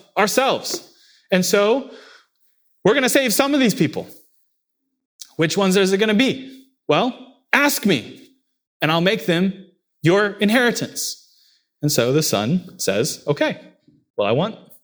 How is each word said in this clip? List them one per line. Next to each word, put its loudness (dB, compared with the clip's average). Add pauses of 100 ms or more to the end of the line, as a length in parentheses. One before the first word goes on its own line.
(160)
ourselves. 0 (420)
And 2
so 0 (920)
we're 4
gonna 0
save 2
some 2
of 2
these 4
people. -2 (1300)
Which -2
ones 2
is 2
it 0
gonna 0
be? -2 (200)
Well, -2 (100)
ask 2
me, -2 (500)
and 0
I'll 0
make -2
them -2 (340)
your 2
inheritance. -2 (540)
And 0
so 0
the 2
Son -2
says, -4
"Okay, -2 (560)
well, -2
I 0
want -4 (280)